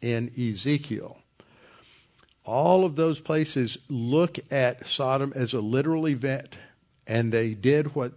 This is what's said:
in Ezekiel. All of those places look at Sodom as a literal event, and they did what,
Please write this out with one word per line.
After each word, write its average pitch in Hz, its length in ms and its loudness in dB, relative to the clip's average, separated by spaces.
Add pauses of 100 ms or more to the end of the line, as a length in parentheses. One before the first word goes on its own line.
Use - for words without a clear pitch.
in 120 360 -2
Ezekiel. 123 800 -4 (1200)
All 175 400 4
of 151 140 0
those 160 240 0
places 151 560 0 (100)
look 143 500 0 (140)
at 127 360 0
Sodom 135 480 0
as 127 180 -2
a 117 80 0
literal 143 460 0
event, 135 500 -4 (500)
and 113 240 0
they 113 220 0
did 143 420 2
what, 123 220 -4